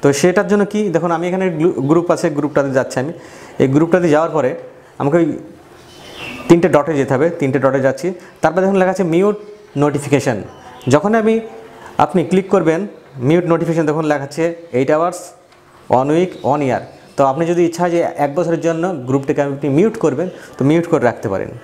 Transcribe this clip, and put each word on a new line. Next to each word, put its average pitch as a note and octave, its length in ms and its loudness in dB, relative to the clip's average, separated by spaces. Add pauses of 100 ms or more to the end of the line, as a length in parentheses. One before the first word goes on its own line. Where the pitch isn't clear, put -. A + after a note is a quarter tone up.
তো - 40 4 (140)
সেটার F3+ 280 2
জন্য G#3 140 2 (100)
কি, G#3+ 80 -2 (140)
দেখুন E3 220 0
আমি E3 120 -4
এখানে F#3 160 -2 (140)
গ্লু-, E3 180 2 (140)
গ্রুপ E3+ 240 2
আছে, E3 120 -4 (120)
গ্রুপটাতে C#3+ 400 -2
যাচ্ছি B2 240 -2
আমি। D3+ 100 -6 (500)
এই C3+ 120 2
গ্রুপটাতে E3+ 400 2
যাওয়ার D#3+ 220 2
পরে B2+ 140 0 (500)
আমাকে C#3 200 0
ওই E3 60 2 (1200)
তিনটে E3+ 200 6
ডটে D3+ 320 2
যেতে B2+ 140 0
হবে, C#3+ 140 2 (120)
তিনটে C3+ 240 0
ডটে C3+ 220 2
যাচ্ছি। C3 200 -2 (360)
তারপর D#3+ 180 2
দেখুন F#3+ 200 2
লেখা F#3 140 2
আছে F#3+ 100 -2 (100)
মিউট G3+ 220 2 (480)
নোটিফিকেশন। C#3 540 0 (500)
যখন D3+ 260 4
আমি, A3+ 200 2 (680)
আপনি F3 160 0 (100)
ক্লিক F#3+ 240 2
করবেন E3 260 2 (480)
মিউট E3+ 240 4
নোটিফিকেশন, E3 380 0
দেখুন D#3 220 -2
লেখা C#3 120 -2
আছে C#3 200 -4 (280)
এইট C3 240 0
আওয়ার্স, F3 220 -2 (720)
ওয়ান B2+ 200 2
উইক, F3 200 2 (160)
ওয়ান C#3+ 160 0
ইয়ার। B2 200 0 (340)
তো C#3+ 140 2
আপনি C#3+ 200 -2
যদি F3 180 2
ইচ্ছা E3+ 140 -4
হয় F3 80 0
যে E3+ 100 0 (240)
এক C#3 140 -2
বছরের E3 220 -2
জন্য E3 240 -2 (240)
গ্রুপটিকে C3+ 340 0
আপনি C#3+ 260 -4 (100)
মিউট G#3+ 160 2 (100)
করবেন, D3+ 240 0 (280)
তো - 80 -6
মিউট E3 280 2
করে C3+ 180 0
রাখতে - 220 -6
পারেন। G2+ 180 -6 (140)